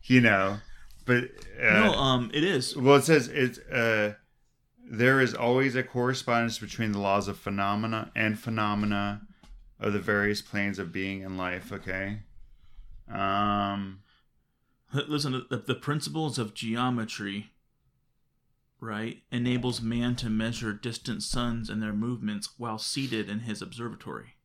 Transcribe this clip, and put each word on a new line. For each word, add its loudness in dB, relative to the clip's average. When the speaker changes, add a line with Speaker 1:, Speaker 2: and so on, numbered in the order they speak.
Speaker 1:
you 8
know, 4
but, 2
uh, 6
Speaker 2:
No, 8
um, 2
it 2
is. 0
Speaker 1:
well, 10
it 6
says 6
it's, -2
uh, 2
"There 6
is 4
always 2
a 0
correspondence 0
between -4
the -2
laws 2
of -6
phenomena -2
and 0
phenomena -2
of 0
the 0
various 2
planes -4
of -6
being -4
and -8
life." -6
Okay. -6
Um, 0
Speaker 2:
L-, 0
listen, -2
the, -2
the -4
principles -4
of -4
geometry, -4
right, -8
enables 0
man 0
to -4
measure -2
distant -6
suns -2
and -4
their -4
movements -4
while -6
seated -4
in -4
his -8
observatory. -12